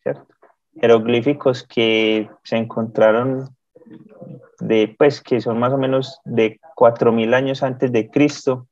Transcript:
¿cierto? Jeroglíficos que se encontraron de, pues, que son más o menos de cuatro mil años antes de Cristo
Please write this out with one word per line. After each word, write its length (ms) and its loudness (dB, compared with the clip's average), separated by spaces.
¿cierto? 260 -10
Jeroglíficos 840 0
que 640 0
se 140 -6
encontraron 960 -2
de, 380 0
pues, 240 2
que 180 -2
son 200 -4
más 120 0
o 60 -2
menos 480 -4
de 340 -2
cuatro 360 4
mil 220 0
años 300 -2
antes 280 -2
de 180 -2
Cristo 640 -2